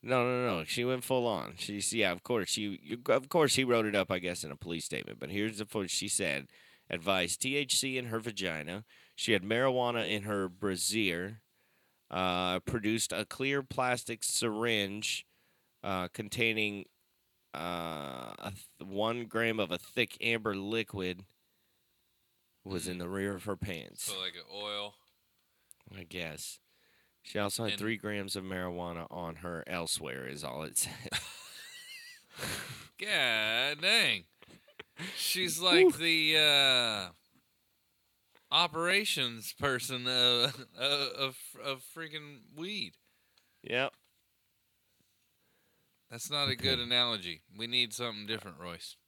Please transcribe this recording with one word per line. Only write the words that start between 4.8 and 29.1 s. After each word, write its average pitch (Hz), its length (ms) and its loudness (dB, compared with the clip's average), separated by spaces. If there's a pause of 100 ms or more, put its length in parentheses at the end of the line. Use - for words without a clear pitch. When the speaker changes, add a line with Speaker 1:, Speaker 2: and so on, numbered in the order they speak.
Speaker 1:
statement. 55 340 -8
But 69 100 -6
here's 104 280 -2
the 107 80 -6
footage 98 240 -4
she - 180 -2
said. 71 400 0 (400)
Advised 90 540 0
T 135 140 0
H 143 220 2
C 135 200 0
in 123 80 -6
her 113 120 -2
vagina. 98 680 -4 (300)
She - 180 2
had 95 120 4
marijuana 120 640 2
in 104 160 0
her 101 240 0
brassiere, 95 920 0 (680)
uh, 90 500 0
produced 110 520 0
a 87 120 -2
clear 139 380 -2
plastic 123 600 -2
syringe, 107 1000 0 (580)
uh, 92 240 -2
containing, 107 800 -2 (680)
uh, 76 840 -6
a - 140 -8
th-, - 380 -16
one 113 360 -2
gram 113 340 0
of 90 100 0
a 87 80 -2
thick - 420 -2
amber 110 360 0
liquid 98 680 -4 (1400)
was 92 240 -4
in 90 80 -6
Speaker 2:
Mm. 87 40 -8
Speaker 1:
the 87 80 -6
rear 98 260 -2
of 90 100 -10
her 104 120 -2
pants. 82 480 -8
Speaker 2:
So, 101 140 -4
like, 92 160 -4
an 85 80 -14 (100)
oil? 104 420 -6 (1000)
Speaker 1:
I 92 80 -12
guess. 82 540 -8 (640)
She - 160 -6
also 104 260 0
had 104 80 0
Speaker 2:
And 101 80 -4
Speaker 1:
three 110 160 -2
grams 101 400 -4
of 95 80 -6
marijuana 87 680 -6